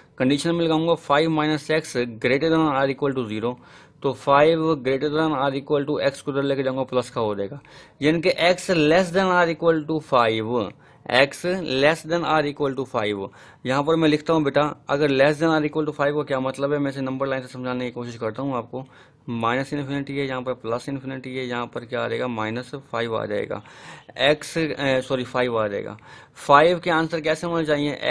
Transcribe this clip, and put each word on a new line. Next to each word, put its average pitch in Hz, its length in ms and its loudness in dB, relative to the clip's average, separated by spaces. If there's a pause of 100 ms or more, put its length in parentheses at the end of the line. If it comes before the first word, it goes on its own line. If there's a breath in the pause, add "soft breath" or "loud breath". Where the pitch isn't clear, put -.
(180 loud breath)
कंडीशन 143 360 0
में 170 100 0
लगाऊंगा 160 300 2 (120)
five 156 240 2
minus 151 420 0
x 156 240 -2 (220)
greater 135 320 0
than 160 160 4
or 139 180 2 (100)
equal 139 240 -4
to 117 120 -4
zero। 110 240 -4 (480 loud breath)
तो 131 220 -2
five 156 420 6 (180)
greater 135 300 0
than 156 240 0
or 139 160 0
equal 139 340 -2
to 147 100 -2 (120)
x 139 100 -8
को 143 120 -6
उधर 139 100 0
लेके 139 200 0
जाऊंगा, 131 200 -2
प्लस 123 280 -2
का 123 100 -4
हो 107 140 0
जाएगा, 101 260 -6 (420 loud breath)
यानी 156 180 2
कि 175 100 2 (220)
x 180 180 -4 (200)
less 175 260 2
than 185 180 2
or 175 200 4
equal 160 360 2
to 156 100 -2 (120)
five, 113 420 2 (560 soft breath)
x 139 340 4 (380)
less 160 240 4
than 165 240 0
or 156 160 4
equal 143 280 -2
to 131 140 -4
five। 104 400 -2 (380 loud breath)
यहाँ 135 160 0
पर 160 140 2
मैं 160 120 4
लिखता 151 240 2
हूँ 160 120 4
बेटा, 139 180 2 (260)
अगर 143 240 2
less 143 300 4
than 165 120 4
or 151 140 2
equal 156 180 -2
to 147 80 -4
five 147 220 0
का 151 60 0
क्या 139 180 -2
मतलब 135 320 -2
है, 147 60 0
मैं 139 120 0
इसे 131 100 -8
नंबर 131 260 -4
लाइन 131 160 -4
से 127 60 -14
समझाने 127 360 -6
की 123 60 -6
कोशिश 120 260 -10
करता 113 260 -6
हूँ 139 140 -4
आपको। 123 280 -8 (440 loud breath)
माइनस 120 440 -2
इन्फिनिटी 139 440 -6
है, 139 100 -2
यहाँ 131 160 -6
पर 127 100 -6
प्लस 123 360 -6
इन्फिनिटी 131 480 -10
है, 131 100 -6
यहाँ 120 200 -6
पर 120 180 -12
क्या 120 200 -4
आ 113 40 -4
जाएगा, 117 180 -4
माइनस 113 440 -4 (220)
फ़ाइव 117 240 -4
आ 110 100 -4
जाएगा, 104 340 -6 (600 loud breath)
x, 147 380 2
ए, 139 500 0
सॉरी 127 160 0
फ़ाइव 123 340 -2
आ 107 100 0
जाएगा। 101 280 -6 (500 loud breath)
फ़ाइव 156 320 8
के 175 120 -2
आंसर 160 300 0
कैसे 156 260 -2
होने 170 200 0
चाहिए, 147 320 0 (120)